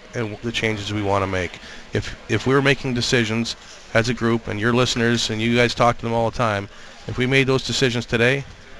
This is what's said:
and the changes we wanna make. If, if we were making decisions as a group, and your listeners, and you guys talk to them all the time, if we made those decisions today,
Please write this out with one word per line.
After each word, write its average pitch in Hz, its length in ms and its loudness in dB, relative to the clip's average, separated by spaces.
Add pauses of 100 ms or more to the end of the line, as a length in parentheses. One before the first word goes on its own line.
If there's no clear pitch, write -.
(140)
and 107 260 -6
the 117 120 -6
changes 104 400 -2
we 107 100 -2
wanna 98 260 2
make. 92 320 -4 (340)
If, - 340 -4
if 113 200 -2
we 131 60 4
were 139 80 6
making 135 340 0
decisions 117 600 0 (380)
as 113 160 2
a 123 40 0
group, 113 360 -2
and 104 100 -4
your 117 140 2
listeners, 120 560 2
and 110 120 -4
you 117 140 2
guys 120 180 4
talk 120 260 2
to 120 60 -8
them 117 80 -2
all 113 160 0
the - 80 -10
time, 104 300 -2 (400)
if 110 100 -6
we 127 80 0
made 135 220 4
those 131 180 2
decisions 120 400 0
today, 123 380 2 (360)